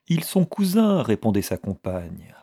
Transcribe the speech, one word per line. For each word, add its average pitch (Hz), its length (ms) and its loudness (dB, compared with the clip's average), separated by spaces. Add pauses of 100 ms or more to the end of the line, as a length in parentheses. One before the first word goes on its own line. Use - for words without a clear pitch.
Ils 165 160 0
sont 185 180 0
cousins », 196 580 2
répondait 104 400 2
sa 92 140 -4
compagne. « 90 880 -8